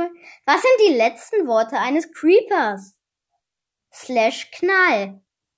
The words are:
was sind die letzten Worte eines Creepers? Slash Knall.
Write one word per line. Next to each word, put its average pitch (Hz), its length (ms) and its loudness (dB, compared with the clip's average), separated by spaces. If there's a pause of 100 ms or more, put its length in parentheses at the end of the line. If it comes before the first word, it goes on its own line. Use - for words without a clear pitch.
(460)
was 302 160 2
sind 508 240 4
die 320 80 2
letzten 240 540 -2
Worte 226 300 0
eines 277 340 -4
Creepers? 302 840 0 (960)
Slash - 600 -4
Knall. 320 680 0 (380)